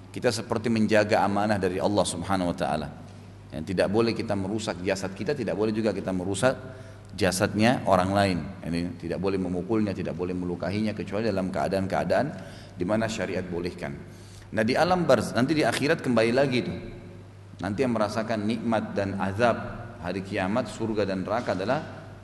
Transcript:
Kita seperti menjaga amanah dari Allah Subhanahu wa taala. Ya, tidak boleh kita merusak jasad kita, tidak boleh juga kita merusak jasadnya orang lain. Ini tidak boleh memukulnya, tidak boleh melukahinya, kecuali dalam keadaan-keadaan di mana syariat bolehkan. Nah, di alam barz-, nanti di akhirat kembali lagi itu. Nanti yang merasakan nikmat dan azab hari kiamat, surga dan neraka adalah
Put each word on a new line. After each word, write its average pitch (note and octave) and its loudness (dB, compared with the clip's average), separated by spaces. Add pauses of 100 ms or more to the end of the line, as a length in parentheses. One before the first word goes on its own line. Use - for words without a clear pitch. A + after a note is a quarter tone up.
Kita A#2 0
seperti A2+ -2
menjaga G#2+ 4
amanah G2+ 2
dari F#2 2
Allah F#2+ 2
Subhanahu F2+ 0
wa E2 0
taala. D2 0 (640)
Ya, C#2 -6
tidak F2 2
boleh A2+ 4
kita G#2+ -2
merusak G2+ -2
jasad F#2+ 0
kita, G#2+ -4
tidak G2+ -2
boleh G#2+ 0
juga G#2+ 2
kita F#2 -4
merusak F#2+ 0 (560)
jasadnya G2+ 4
orang F#2 4
lain. G2 4 (260)
Ini E2+ -2
tidak E2 -4
boleh G2 0
memukulnya, F#2+ 0
tidak D#2+ -4
boleh F2+ -2
melukahinya, F2+ -2
kecuali G2 -2
dalam F#2+ 0
keadaan-keadaan F2+ 2 (460)
di - -6
mana A2 2
syariat F#2 -2
bolehkan. F2 -6 (640)
Nah, A2 4
di A#2 2
alam F3 4
barz-, A#2 4
nanti C3 4
di D3+ 2
akhirat C3 2
kembali A#2 4
lagi B2+ 4
itu. F3 -4 (840)
Nanti G#2 0
yang B2 2
merasakan G#2+ 0
nikmat A2 0
dan G2 0
azab G2 2 (480)
hari F#2 -4
kiamat, G2+ 0
surga G#2+ -2
dan F#2+ -2
neraka A2+ 0
adalah G#2+ 0 (400)